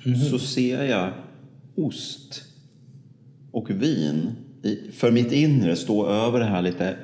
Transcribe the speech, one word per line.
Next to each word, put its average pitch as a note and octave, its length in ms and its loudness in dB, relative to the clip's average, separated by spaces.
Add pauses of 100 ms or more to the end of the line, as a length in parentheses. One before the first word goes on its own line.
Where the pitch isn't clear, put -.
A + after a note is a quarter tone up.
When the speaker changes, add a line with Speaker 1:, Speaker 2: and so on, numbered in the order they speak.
Speaker 1:
Mhm. B2 120 2
Speaker 2:
så C3 220 2
ser B2+ 460 0
jag G2+ 240 0 (680)
ost - 680 -6 (1080)
och A2+ 200 -6
vin F#2+ 580 0 (340)
i, G#2+ 160 -2 (140)
för A#2+ 180 2
mitt A#2+ 220 4
inre C3+ 440 4
stå G#2 300 0
över A2+ 320 2
det A#2 80 2
här F#2+ 160 0
lite F#2 420 -2